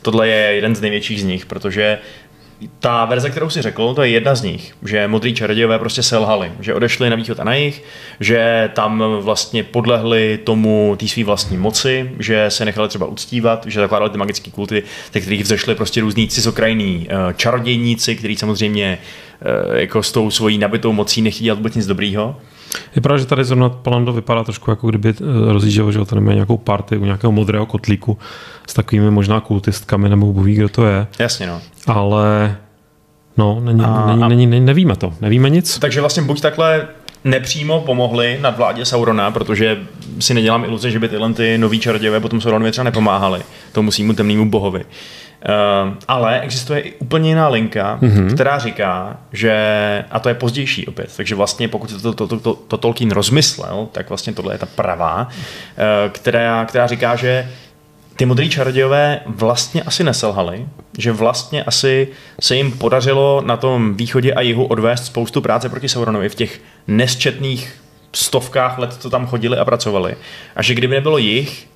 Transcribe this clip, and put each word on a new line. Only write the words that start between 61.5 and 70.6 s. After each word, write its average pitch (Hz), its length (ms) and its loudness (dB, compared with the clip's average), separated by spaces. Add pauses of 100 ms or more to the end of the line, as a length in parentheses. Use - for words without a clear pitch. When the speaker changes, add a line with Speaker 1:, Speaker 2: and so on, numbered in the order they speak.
Speaker 1:
asi 135 440 2 (320)
se - 160 0
jim 135 160 0
podařilo 135 760 2
na 117 120 0
tom 120 380 0
východě 120 380 0
a - 80 0
jihu 123 240 0
odvést 117 400 0
spoustu 117 360 -4
práce 117 280 -2
proti 123 200 -6
Sauronovi 110 400 -2
v - 60 -10
těch - 260 -6 (260)
nesčetných 127 840 -2 (400)
stovkách 127 640 -2
let, 123 220 -6
co 123 100 -12
tam 123 180 -2
chodili 120 300 -2
a - 80 2
pracovali. 101 500 0 (400)
A - 60 -4